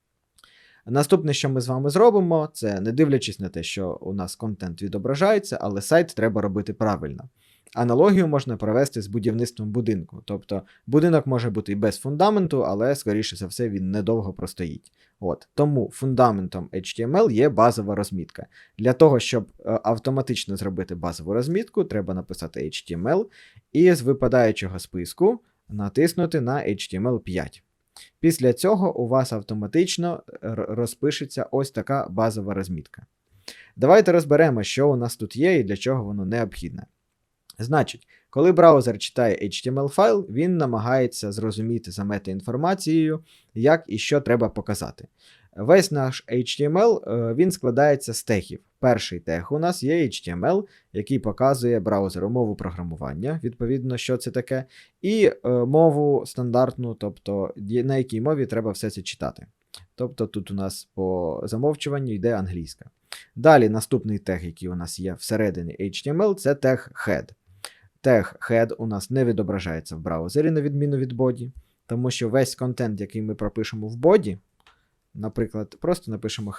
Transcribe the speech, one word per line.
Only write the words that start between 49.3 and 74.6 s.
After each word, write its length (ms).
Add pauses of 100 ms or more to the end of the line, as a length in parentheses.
у 80
нас 240
є 200
H 260
T 120
M 0
L, 240 (280)
який 260
показує 640
браузеру 500
мову 240
програмування, 880
відповідно, 520
що 200
це 140
таке, 340 (380)
і, 300 (120)
е, 40
мову 800
стандартну, 680
тобто 640
є-, 280
на 120
якій 240
мові 260
треба 240
все 200
це 120
читати. 440 (480)
Тобто 320
тут 240
у 40
нас 400
по 500
замовчуванню 720
йде 220
англійська. 540 (460)
Далі 320
наступний 500
тег, 260
який 240
у 60
нас 260
є 140
всередині 640
H 280
T 80
M 60
L, 120
це 200
тег 360 (160)
HEAD. 240 (680)
Тег 360 (140)
head 220
у 140
нас 240
не 140
відображається 720
в 40
браузері, 500
на 100
відміну 360
від 160
body, 380 (360)
тому 240
що 180
весь 260
контент, 460
який 220
ми 120
пропишемо 540
в 80
body, 420 (760)